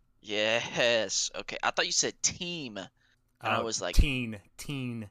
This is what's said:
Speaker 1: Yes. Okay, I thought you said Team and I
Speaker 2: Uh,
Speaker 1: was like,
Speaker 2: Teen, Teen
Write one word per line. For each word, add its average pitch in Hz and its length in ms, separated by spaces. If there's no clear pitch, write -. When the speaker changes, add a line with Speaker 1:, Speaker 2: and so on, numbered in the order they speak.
Speaker 1:
Yes. 110 1120
Okay, - 300
I - 80
thought 175 140
you 175 80
said - 280
Team 147 580
and 110 120
I 113 40
Speaker 2:
Uh, 117 60
Speaker 1:
was 110 180
like, 90 140
Speaker 2:
Teen, 123 440
Teen 123 540